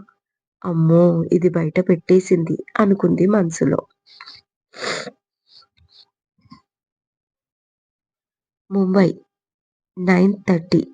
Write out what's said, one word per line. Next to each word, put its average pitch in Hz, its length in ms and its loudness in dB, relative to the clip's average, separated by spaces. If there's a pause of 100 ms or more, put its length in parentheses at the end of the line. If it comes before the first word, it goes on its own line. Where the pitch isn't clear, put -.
(640)
"అమ్మో, 165 420 2 (280)
ఇది 180 180 2
బయట 165 300 -4
పెట్టేసింది," 180 760 0 (220)
అనుకుంది 190 480 2
మనసులో. 190 540 0 (4000)
ముంబై, 190 380 0 (880)
నైన్ 185 360 0 (100)
థర్టీ 170 380 0 (140)